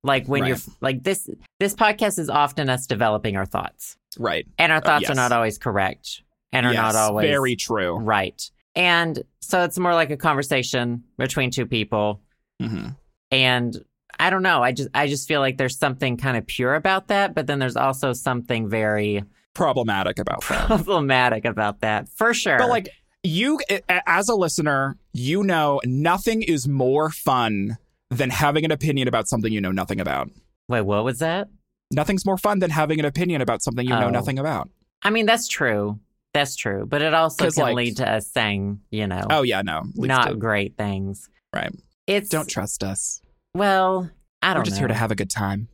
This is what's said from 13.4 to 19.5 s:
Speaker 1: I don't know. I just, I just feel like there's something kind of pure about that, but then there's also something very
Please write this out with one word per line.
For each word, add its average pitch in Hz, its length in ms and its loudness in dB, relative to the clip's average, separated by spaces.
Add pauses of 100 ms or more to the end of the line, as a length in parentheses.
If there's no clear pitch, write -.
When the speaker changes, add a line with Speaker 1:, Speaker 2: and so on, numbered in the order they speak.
Speaker 1:
I 175 120 4
don't 185 120 0
know. 170 200 4
I 127 100 2
just, 127 220 -4
I 147 120 2
just 139 220 -4
feel 147 120 2
like 131 160 0
there's 131 220 -2
something 131 380 -2
kind 131 200 -2
of 113 100 -4
pure 127 280 0
about 190 340 0
that, 202 260 0
but 143 120 -2
then 143 120 -2
there's 127 180 -2
also 131 360 0
something 120 560 -2
very 104 560 0 (300)